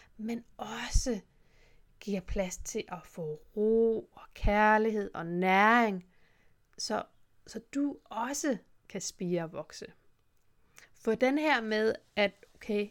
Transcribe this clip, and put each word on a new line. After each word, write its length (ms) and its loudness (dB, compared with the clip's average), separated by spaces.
men 280 -8
også 640 -2
giver 200 -4
plads 360 -4
til 320 -8
at 160 -10
få 360 -10
ro 420 4
og 240 -12
kærlighed 800 4
og 120 -6
næring, 800 4
så, 240 -4
så 140 -14
du 300 -2
også 540 -4
kan 120 -10
spire 420 -4
og 100 -10
vokse. 340 -12
For 120 0
den 240 2
her 220 2
med, 340 0
at 160 2
okay, 360 -4